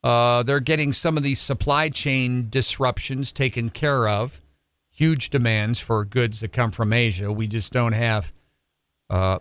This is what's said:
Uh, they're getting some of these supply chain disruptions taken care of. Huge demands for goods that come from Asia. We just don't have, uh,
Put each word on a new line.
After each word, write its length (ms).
Uh, 380
they're 180
getting 320
some 240
of 60
these 180
supply 480
chain 600
disruptions 840
taken 380
care 360
of. 360
Huge 400
demands 500
for 240
goods 360
that 120
come 180
from 220
Asia. 400
We 140
just 260
don't 220
have, 360
uh, 320